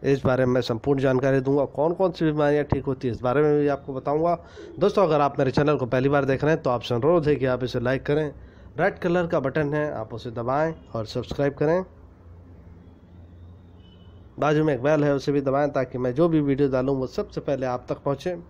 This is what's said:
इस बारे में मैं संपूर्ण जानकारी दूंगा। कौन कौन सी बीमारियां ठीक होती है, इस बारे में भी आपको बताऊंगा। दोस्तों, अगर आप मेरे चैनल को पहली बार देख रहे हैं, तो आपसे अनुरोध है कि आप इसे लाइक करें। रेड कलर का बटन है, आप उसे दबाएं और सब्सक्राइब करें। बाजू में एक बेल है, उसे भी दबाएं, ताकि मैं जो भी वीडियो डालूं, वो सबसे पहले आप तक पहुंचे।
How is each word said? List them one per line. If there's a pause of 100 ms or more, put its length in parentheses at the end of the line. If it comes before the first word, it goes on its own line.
इस
बारे
में
मैं
संपूर्ण
जानकारी
दूंगा।
कौन
कौन
सी
बीमारियां
ठीक
होती
है,
इस
बारे
में
भी
आपको
बताऊंगा। (340)
दोस्तों,
अगर
आप
मेरे
चैनल
को
पहली
बार
देख
रहे
हैं,
तो
आपसे
अनुरोध
है
कि
आप
इसे
लाइक
करें। (460)
रेड
कलर
का
बटन
है,
आप
उसे
दबाएं (220)
और
सब्सक्राइब
करें। (2500)
बाजू
में
एक
बेल
है,
उसे
भी
दबाएं,
ताकि
मैं
जो
भी
वीडियो
डालूं,
वो
सबसे
पहले
आप
तक
पहुंचे। (140)